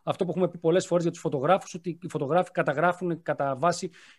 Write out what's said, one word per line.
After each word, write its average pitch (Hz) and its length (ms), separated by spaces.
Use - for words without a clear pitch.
αυτό 165 220
που 170 60
έχουμε 185 160
πει 180 100
πολλές 175 300
φορές 170 160
για 170 80
τους - 100
φωτογράφους, 156 520
ότι 165 280
οι 170 80
φωτογράφοι 156 420
καταγράφουν 165 720
κατά 139 340
βάση 170 340